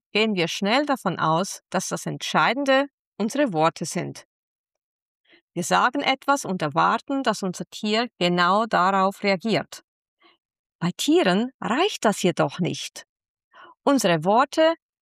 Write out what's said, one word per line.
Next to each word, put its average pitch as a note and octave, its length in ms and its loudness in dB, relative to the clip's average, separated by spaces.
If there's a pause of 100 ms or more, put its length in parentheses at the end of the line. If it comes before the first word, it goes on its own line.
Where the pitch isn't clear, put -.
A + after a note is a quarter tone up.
(120)
gehen G#3+ 220 0
wir E3+ 140 0
schnell A#3+ 400 -2
davon A3 320 -4
aus, D#3+ 500 -2
dass - 200 -4
das - 180 -8
Entscheidende B3 800 0 (320)
unsere A#3 340 0
Worte D#3+ 320 0
sind. C#3+ 400 -8 (1300)
Wir F3 100 -4
sagen A3 380 2
etwas C#4 440 0
und F#3 180 -4
erwarten, F3+ 580 0
dass A3 220 -2
unser F3+ 260 -4
Tier G#3+ 380 -2 (100)
genau F3 480 2
darauf F#3+ 560 0
reagiert. G3 640 -2 (960)
Bei F3 180 -2
Tieren B3 540 2 (100)
reicht B3+ 440 -2
das G#3 180 0
jedoch D#3+ 360 0
nicht. - 460 -6 (800)
Unsere F#3+ 400 2
Worte C#4+ 500 4 (280)